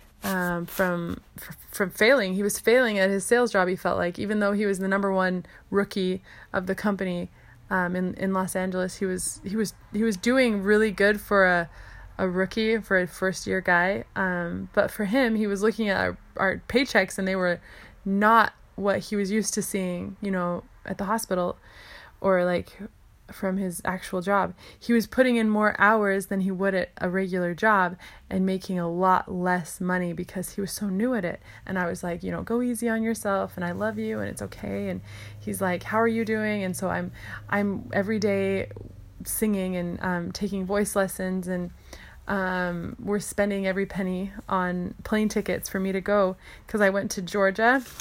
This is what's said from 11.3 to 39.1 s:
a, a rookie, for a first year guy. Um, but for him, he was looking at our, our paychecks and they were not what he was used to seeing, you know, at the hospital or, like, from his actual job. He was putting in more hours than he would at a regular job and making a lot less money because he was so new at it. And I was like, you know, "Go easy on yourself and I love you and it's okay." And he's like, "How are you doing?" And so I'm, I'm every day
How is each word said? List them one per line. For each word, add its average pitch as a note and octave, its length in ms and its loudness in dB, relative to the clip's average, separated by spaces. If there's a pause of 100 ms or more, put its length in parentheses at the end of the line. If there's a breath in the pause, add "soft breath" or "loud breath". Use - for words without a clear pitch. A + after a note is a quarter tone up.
a, F3 240 2 (480 loud breath)
a F#3+ 120 0
rookie, F#3+ 480 0
for G3+ 200 0
a F3+ 80 2
first F#3 400 -4
year F#3+ 140 0
guy. F#3 460 2 (100)
Um, F#3 560 -2
but - 200 2
for - 120 -4
him, A3+ 320 2
he G#3+ 100 2
was G3 160 0
looking A3 280 2
at F#3+ 80 2
our, F#2 200 -2 (200)
our F#3 320 0
paychecks A3+ 480 2
and F#3+ 100 -2
they F#3+ 80 0
were F3+ 240 0 (460 loud breath)
not G#3 480 6 (220)
what G3 220 2
he F3+ 180 -6
was G3+ 140 0
used G#3+ 240 0
to G#3+ 80 0
seeing, F#3 580 -4
you G3+ 120 -4
know, F3 320 -2 (200)
at - 140 -6
the G#3 60 -6
hospital F#3 540 -2 (640 loud breath)
or, F#3+ 220 4
like, F3+ 320 -2 (560)
from F#3+ 260 -4
his F#3 280 -4
actual F#3 340 -4
job. F#3 320 2 (280 loud breath)
He - 140 0
was A3+ 120 4
putting B3+ 300 4
in A3+ 120 2
more G#3+ 320 2
hours G3+ 460 4
than G3 160 0
he F#3+ 80 0
would F#3+ 240 0
at F#3 240 0
a - 100 -2
regular F3+ 460 0
job F#3 420 4 (360 loud breath)
and F#3+ 160 2
making F#3+ 320 -2
a E3+ 100 -2
lot F#3 420 2
less F3+ 480 0
money F3+ 320 0
because F3 440 -8
he G3+ 60 -4
was G3 100 -6
so G#3 180 -4
new G#3+ 240 0
at G#3+ 100 0
it. - 160 -4 (280 loud breath)
And F#3+ 100 -4
I F3+ 80 0
was F3 160 -4
like, F3 220 -6
you F#3 80 -4
know, E3+ 100 -4
"Go A#3 220 -2
easy A#3 260 -2
on A3+ 140 0
yourself G3+ 520 -2
and F3+ 80 -4
I F3 100 -2
love G#3 260 -2
you A3 200 -4
and G3+ 80 -4
it's - 140 -8
okay." G3+ 480 -6
And F#3 120 -6 (380 loud breath)
he's F#3+ 220 -6
like, F3+ 220 0
"How G#3+ 160 0
are A3+ 80 4
you A3+ 180 0
doing?" G#3+ 380 -2
And F#3 120 -2
so F#3 140 -4
I'm, F3 220 -4 (380 loud breath)
I'm G3+ 440 0
every G3+ 240 0
day G3 520 0 (540)